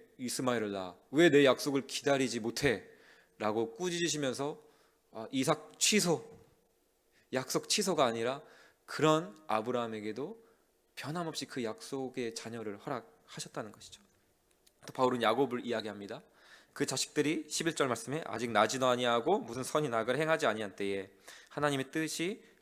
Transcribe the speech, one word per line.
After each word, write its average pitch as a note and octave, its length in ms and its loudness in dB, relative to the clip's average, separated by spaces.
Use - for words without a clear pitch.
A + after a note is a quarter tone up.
이스마엘을 A#2+ 540 -2
낳아? F#2 240 -8
왜 E3 200 8
내 C#3+ 140 8
약속을 C3+ 420 4
기다리지 C3 540 0
못해?" A#2 480 0
라고 G#2+ 380 -2
꾸짖으시면서, D3+ 840 -4
아, A2 180 -12
이삭 C3+ 480 -2
취소, F3 460 4
약속 C3 360 -2
취소가 F3 360 2
아니라 A#2 380 0
그런 D#3 500 2
아브라함에게도 A2+ 960 -4
변함없이 D#3 520 -6
그 - 160 -6
약속의 B2 720 -6
자녀를 A2 440 -10
허락하셨다는 - 920 -10
것이죠. - 300 -20
또 - 60 -16
바울은 B2+ 300 2
야곱을 A#2+ 440 0
이야기합니다. G#2 560 -6
"그 D3 140 -2
자식들이", C#3+ 600 -2
십일 D#3+ 280 -2
절 C#3 120 2
말씀에, B2 380 -4
"아직 A#2 240 -6
나지도 A2+ 360 4
아니하고 B2 540 2
무슨 A#2 220 -8
선이 D3+ 260 0
낙을 A#2 280 0
행하지 D#3 300 2
아니한 G#2+ 280 0
때에 G2 360 -4
하나님의 C#3+ 400 0
뜻이 D#3+ 520 -4